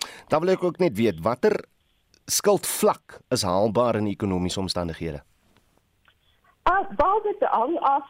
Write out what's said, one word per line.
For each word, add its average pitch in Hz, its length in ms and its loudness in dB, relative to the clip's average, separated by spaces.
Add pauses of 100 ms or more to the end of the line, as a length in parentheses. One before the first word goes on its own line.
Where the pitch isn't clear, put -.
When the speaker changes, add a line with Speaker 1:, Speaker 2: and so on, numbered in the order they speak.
(280)
Speaker 1:
Dan 147 140 2
wil 180 80 0
ek 185 140 0
ook 180 160 0
net 156 180 0
weet, 101 240 0
watter 123 420 0 (600)
skuldvlak - 960 0 (100)
is 127 140 0
haalbaar 107 520 2
in 107 120 0
ekonomiese 92 520 -2
omstandighede? 82 640 -6 (1400)
Speaker 2:
Ah, 190 220 2 (120)
wel, 381 240 4
dit 415 280 -2
hang 262 300 0
af 285 300 0